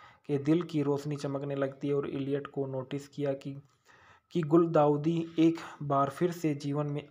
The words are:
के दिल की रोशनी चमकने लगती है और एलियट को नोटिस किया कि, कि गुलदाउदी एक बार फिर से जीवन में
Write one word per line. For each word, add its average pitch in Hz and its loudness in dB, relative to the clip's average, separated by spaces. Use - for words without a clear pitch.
के 143 0
दिल 156 2
की 156 -2
रोशनी 143 -2
चमकने 139 -4
लगती 139 -2
है 143 2
और 143 0
एलियट 139 -4
को 139 -4
नोटिस 135 -8
किया 139 -4
कि, 139 -10
कि 175 0
गुलदाउदी 160 4
एक 160 6
बार 139 2
फिर 175 0
से 160 -2
जीवन 143 -2
में 147 -6